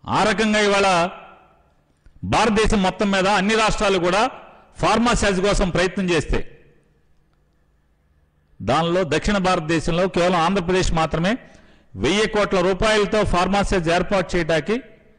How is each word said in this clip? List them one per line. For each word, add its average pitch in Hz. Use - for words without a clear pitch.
ఆ 160
రకంగా 214
ఇవాళ 196
భారతదేశం 202
మొత్తం 196
మీద 190
అన్ని 208
రాష్ట్రాలు 208
కూడా 190
ఫార్మా 226
శాజ్ 196
కోసం 196
ప్రయత్నం 180
చేస్తే -
దానిలో 165
దక్షిణ 160
భారతదేశంలో 175
కేవలం 180
ఆంధ్రప్రదేశ్ 180
మాత్రమే 165
వెయ్యి 170
కోట్ల 202
రూపాయలతో 208
ఫార్మా 185
శాజ్ 175
ఏర్పాటు 180
చేయడానికి 165